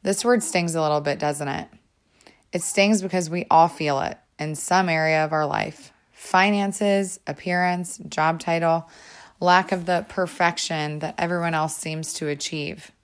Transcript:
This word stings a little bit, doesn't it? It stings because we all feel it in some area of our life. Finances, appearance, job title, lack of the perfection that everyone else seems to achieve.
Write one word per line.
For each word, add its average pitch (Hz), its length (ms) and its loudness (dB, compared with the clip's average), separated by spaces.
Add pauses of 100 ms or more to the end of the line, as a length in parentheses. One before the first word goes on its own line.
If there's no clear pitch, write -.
This 202 200 0
word 240 200 4
stings 170 320 -2
a 165 40 0
little 151 200 2
bit, 143 180 -2
doesn't 147 300 -2
it? - 200 -6 (840)
It 175 100 -4
stings 202 400 2
because 180 260 -2
we 170 220 -4
all 165 160 8
feel 151 320 -2
it - 180 -4 (220)
in 151 160 -4
some 180 340 2
area 160 360 2
of 156 80 -4
our 156 120 2
life. - 480 -6 (200)
Finances, 196 1120 0
appearance, 180 720 -2 (100)
job 160 300 0
title, 165 500 0 (520)
lack 180 320 4
of 180 140 -4
the 180 220 0
perfection 170 920 -2
that 156 180 -6
everyone 170 340 -2
else 160 240 -2
seems 156 380 -6
to 156 140 -6
achieve. 147 640 -8 (120)